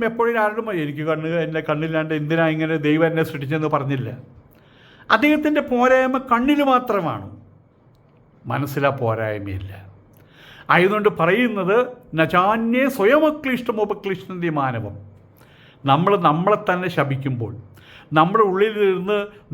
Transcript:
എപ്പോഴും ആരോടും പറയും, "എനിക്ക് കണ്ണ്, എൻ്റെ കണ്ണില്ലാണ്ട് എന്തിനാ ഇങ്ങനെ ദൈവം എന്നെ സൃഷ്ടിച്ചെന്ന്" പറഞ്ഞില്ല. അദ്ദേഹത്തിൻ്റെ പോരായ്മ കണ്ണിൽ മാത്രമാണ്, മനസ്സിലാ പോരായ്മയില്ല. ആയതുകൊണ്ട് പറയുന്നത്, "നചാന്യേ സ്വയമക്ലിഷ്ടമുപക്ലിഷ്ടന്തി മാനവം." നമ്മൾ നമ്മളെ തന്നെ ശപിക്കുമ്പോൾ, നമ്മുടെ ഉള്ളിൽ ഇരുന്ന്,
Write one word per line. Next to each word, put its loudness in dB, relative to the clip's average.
എപ്പോഴും 0
ആരോടും -2
പറയും, -4
"എനിക്ക് -6
കണ്ണ്, -2
എൻ്റെ -4
കണ്ണില്ലാണ്ട് -2
എന്തിനാ 0
ഇങ്ങനെ -2
ദൈവം 4
എന്നെ 0
സൃഷ്ടിച്ചെന്ന്" -4
പറഞ്ഞില്ല. -4
അദ്ദേഹത്തിൻ്റെ 2
പോരായ്മ 2
കണ്ണിൽ 2
മാത്രമാണ്, -2
മനസ്സിലാ -2
പോരായ്മയില്ല. -4
ആയതുകൊണ്ട് 4
പറയുന്നത്, 2
"നചാന്യേ 2
സ്വയമക്ലിഷ്ടമുപക്ലിഷ്ടന്തി 0
മാനവം." -4
നമ്മൾ 4
നമ്മളെ 2
തന്നെ 0
ശപിക്കുമ്പോൾ, -4
നമ്മുടെ 4
ഉള്ളിൽ 2
ഇരുന്ന്, -2